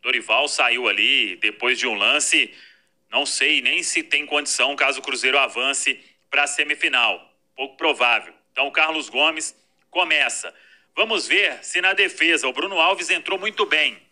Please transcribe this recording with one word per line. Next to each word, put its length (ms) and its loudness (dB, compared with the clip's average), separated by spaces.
Dorival 440 0
saiu 400 0
ali 500 2
depois 420 -2
de 80 -2
um 80 -2
lance, 580 0
não 160 -2
sei 360 0
nem 200 0
se 220 -2
tem 220 -2
condição 500 -2
caso 240 0
o 20 -12
Cruzeiro 380 0
avance 600 -2
pra 160 2
semifinal, 880 -2
pouco 220 -10
provável. 560 0
Então 160 -2
o 40 -6
Carlos 380 0
Gomes 460 -2
começa. 640 0
Vamos 320 0
ver 360 2
se 180 -4
na 120 2
defesa 540 2
o 60 -2
Bruno 260 -4
Alves 300 2
entrou 300 -2
muito 260 -2
bem 320 0